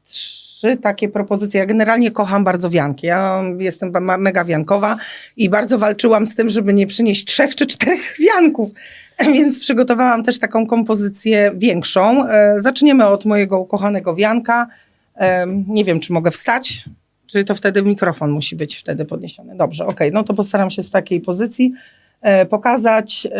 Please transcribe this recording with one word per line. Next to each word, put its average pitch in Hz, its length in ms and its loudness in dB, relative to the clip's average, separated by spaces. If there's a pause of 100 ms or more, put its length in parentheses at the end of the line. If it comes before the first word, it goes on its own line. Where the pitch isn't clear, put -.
trzy - 720 -6
takie 202 320 -2
propozycje. 202 520 -2
Ja 190 60 -2
generalnie 220 440 2
kocham 202 340 0
bardzo 180 260 0
wianki. 147 360 -2
Ja 190 360 0 (160)
jestem 185 420 -6
ma-, 185 180 -2
mega 190 260 0
wiankowa 196 520 0 (400)
i 180 140 2
bardzo 220 280 2
walczyłam 214 480 2
z - 80 0
tym, 226 160 0
żeby 202 240 0
nie 196 120 4
przynieść 202 380 0
trzech - 320 0
czy 294 100 0
czterech - 520 -2
<laughs> 302 80 4
wianków. 330 440 2 (500)
Więc 285 400 4
przygotowałam 247 600 2
też 240 160 -2
taką 226 280 -2
kompozycję 208 920 2
większą. 214 720 2
E, 208 320 4
zaczniemy 269 460 4
od 202 180 2
mojego 202 360 0
ukochanego 185 540 -2
wianka. 233 520 0 (480)
Em, 185 540 0
nie 214 160 0
wiem, 170 160 0
czy 175 120 -8
mogę 165 180 0
wstać, - 540 0 (420)
czy 202 180 -2
to 202 100 -2
wtedy 196 280 0
mikrofon 185 480 0
musi 147 260 -4
być 170 200 -6
wtedy 175 280 -8
podniesiony. - 520 -12
Dobrze, 170 300 -4
okej, 170 260 -2
no 214 120 0
to 220 100 -4
postaram 196 360 -2
się 196 120 -6
z - 80 -8
takiej 180 300 -2
pozycji, 220 520 -2 (480)
e, 190 260 2
pokazać. 220 800 0 (120)